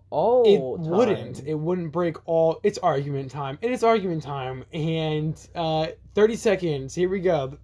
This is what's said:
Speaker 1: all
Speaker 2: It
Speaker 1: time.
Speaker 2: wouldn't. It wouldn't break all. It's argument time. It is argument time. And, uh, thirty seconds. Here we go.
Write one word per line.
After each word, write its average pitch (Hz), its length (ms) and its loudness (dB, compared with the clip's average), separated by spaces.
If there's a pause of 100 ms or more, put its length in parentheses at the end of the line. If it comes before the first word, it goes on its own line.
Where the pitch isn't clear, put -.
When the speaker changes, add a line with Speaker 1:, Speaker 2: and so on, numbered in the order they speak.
Speaker 1:
all 226 360 2
Speaker 2:
It 180 380 4
Speaker 1:
time. 160 80 -4
Speaker 2:
wouldn't. 147 560 0
It 156 80 -2
wouldn't 165 360 -2
break 170 260 -2 (100)
all. 165 360 2
It's 208 140 0
argument 139 540 -2
time. 143 300 -8
It 233 100 -2
is 247 120 -2
argument 190 400 2
time. 131 400 -8 (100)
And, 156 640 -2 (200)
uh, 160 320 -2 (260)
thirty 214 220 4
seconds. 160 600 0
Here 180 140 2
we 196 100 -2
go. 147 440 0